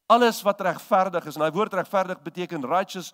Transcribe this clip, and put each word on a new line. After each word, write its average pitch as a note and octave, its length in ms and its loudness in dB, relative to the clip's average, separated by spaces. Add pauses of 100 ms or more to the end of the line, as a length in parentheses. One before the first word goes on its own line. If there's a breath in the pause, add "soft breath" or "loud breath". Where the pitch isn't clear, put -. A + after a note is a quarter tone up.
alles A#3 340 4
wat G3+ 200 0
regverdig F#3 640 0
is." D3 100 -12
En D3+ 60 -2
daai D#3 100 2
woord G#3 220 -2
regverdig F#3 480 -2
beteken E3 440 -8
righteous F3+ 480 -4